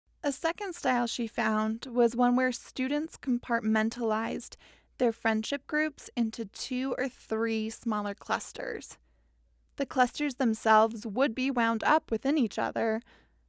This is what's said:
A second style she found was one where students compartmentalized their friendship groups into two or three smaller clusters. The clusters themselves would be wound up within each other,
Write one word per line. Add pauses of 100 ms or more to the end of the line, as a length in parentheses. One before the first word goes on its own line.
(220)
A
second
style
she
found
was
one
where
students
compartmentalized (420)
their
friendship
groups
into
two
or
three
smaller
clusters. (800)
The
clusters
themselves
would
be
wound
up
within
each
other, (480)